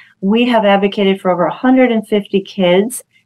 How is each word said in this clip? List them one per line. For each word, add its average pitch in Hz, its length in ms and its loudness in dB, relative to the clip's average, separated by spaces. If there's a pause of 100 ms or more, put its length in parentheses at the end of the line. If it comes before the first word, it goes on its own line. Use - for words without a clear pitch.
(200)
we 220 240 0
have 233 200 0
advocated 196 560 0
for 185 120 -2
over 170 140 -2
a 160 60 -4
hundred 254 380 2
and 220 160 -4
fifty 202 340 -2
kids, 190 640 -2 (220)